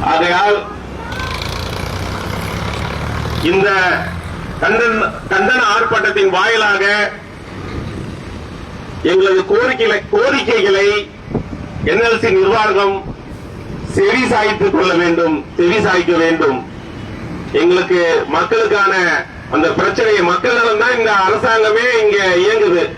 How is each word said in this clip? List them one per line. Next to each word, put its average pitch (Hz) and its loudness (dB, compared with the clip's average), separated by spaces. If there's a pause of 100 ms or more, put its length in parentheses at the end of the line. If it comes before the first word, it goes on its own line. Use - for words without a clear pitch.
(120)
ஆகையால் 196 2 (3000)
இந்த 196 2 (960)
கண்டன, 220 0 (220)
கண்டன 214 2 (140)
ஆர்ப்பாட்டத்தின் 196 2
வாயிலாக 208 2 (2250)
எங்களது 190 4 (100)
கோரிக்கைகளை, 226 2 (160)
கோரிக்கைகளை 214 2 (1040)
என் 220 2
எல் 226 2
சி 226 2 (100)
நிர்வாகம் 202 2 (1000)
செவி 220 2
சாய்த்துக் 208 2
கொள்ள 180 2 (100)
வேண்டும், 165 2 (200)
செவி 180 4
சாய்க்க 180 2 (100)
வேண்டும். 156 2 (1000)
எங்களுக்கு 180 2 (340)
மக்களுக்கான 202 2 (600)
அந்த 156 2 (100)
பிரச்சனையை, - 2
மக்கள் 466 0
நலன் 226 2
தான் 494 2
இந்த 427 2 (160)
அரசாங்கமே 220 2 (160)
இங்க 202 4 (240)
இயங்குது. 202 4 (160)